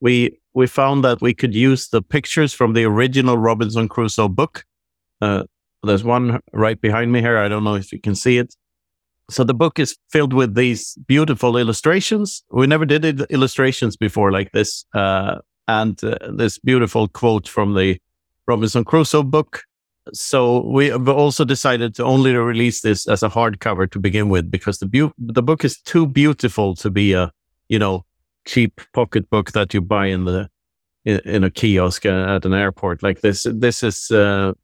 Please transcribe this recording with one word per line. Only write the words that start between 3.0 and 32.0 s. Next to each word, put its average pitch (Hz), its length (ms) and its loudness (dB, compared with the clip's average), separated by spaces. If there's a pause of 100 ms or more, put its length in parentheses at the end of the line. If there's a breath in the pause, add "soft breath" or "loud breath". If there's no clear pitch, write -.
Robinson 113 520 0
Crusoe 110 400 0
book. 135 360 -2 (560)
Uh, 101 220 0 (400)
there's 101 220 0
one 120 360 0 (120)
right 107 280 -2
behind 113 300 0
me 120 100 2
here. 117 180 2
I 104 100 0
don't 107 160 -2
know 104 100 0
if 98 180 -6
you 98 80 -12
can 104 140 -2
see 123 240 2
it. 120 160 -4 (760)
So - 160 0
the 127 100 0
book 156 240 -2
is 139 180 -4 (140)
filled 147 220 0
with 127 220 2
these 120 420 -2 (100)
beautiful 127 500 2
illustrations. 175 920 -2
We 127 160 2
never 156 200 2
did 151 180 2
il-, 139 220 -2
illustrations 131 680 0
before 101 340 0
like 98 220 -2
this. - 320 -2 (100)
Uh, 98 440 -2 (300)
and, 110 360 -2
uh, 110 120 -4 (160)
this 104 260 -2
beautiful 113 500 2
quote 110 400 0
from 101 260 0
the 92 240 2 (480)
Robinson 113 380 0
Crusoe 151 380 2
book. 151 400 -2 (500)
So 123 540 0
we 135 220 2
have 123 200 -2
also 147 360 2
decided 120 500 -2
to 120 100 -6
only 131 300 2
release 120 460 0
this 107 260 0
as 104 160 0
a 110 60 0
hardcover 104 640 -2
to 104 80 -8
begin 104 280 0
with, 87 220 0
because 98 280 -4
the 95 80 -8
beau-, 139 300 0
the 120 280 -2
book 156 200 0
is - 160 -2
too 165 260 0
beautiful 131 680 0
to 107 140 -4
be 98 220 2
a, 90 180 0 (380)
you 110 100 2
know, 95 260 -2 (400)
cheap - 360 -2 (120)
pocket 113 380 -2
book 104 220 -2
that 104 200 -2
you 101 80 0
buy 98 260 0
in 92 180 -2
the, 92 240 -4 (560)
in, 107 160 0
in 98 240 0
a 92 60 0
kiosk, 92 540 0